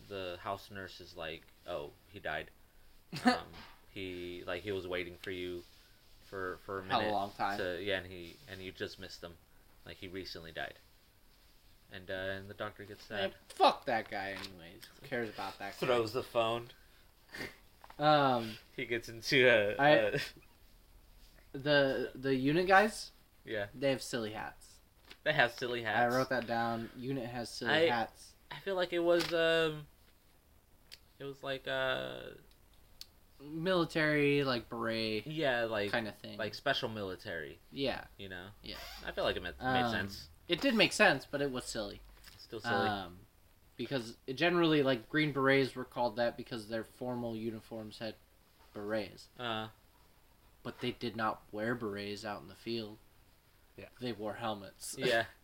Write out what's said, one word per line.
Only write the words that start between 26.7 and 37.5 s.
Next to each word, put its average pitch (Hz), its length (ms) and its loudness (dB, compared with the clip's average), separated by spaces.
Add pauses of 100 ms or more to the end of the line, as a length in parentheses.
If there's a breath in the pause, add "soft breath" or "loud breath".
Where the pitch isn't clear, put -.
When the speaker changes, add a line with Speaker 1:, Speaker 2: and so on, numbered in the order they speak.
Speaker 2:
unit 127 320 -4
has 120 220 -6
silly 123 200 -2
Speaker 1:
I 156 180 6
Speaker 2:
hats. 117 400 -2 (220)
Speaker 1:
I 147 140 -12
feel 196 100 -2
like 180 200 0
it 175 60 2
was, 170 220 6 (120)
um, 165 520 2 (1300)
it 139 60 -12
was 139 180 -10
like, 135 260 -4
uh, 131 520 -2 (1200)
Speaker 2:
military, 151 1040 4
like, 123 240 0
beret 113 580 -2
Speaker 1:
yeah, 143 380 0
like, 104 280 0
Speaker 2:
kinda 110 200 -2 (100)
thing. 107 160 -12
Speaker 1:
like, 107 160 -4
special 135 340 -2
military, 92 720 -6 (120)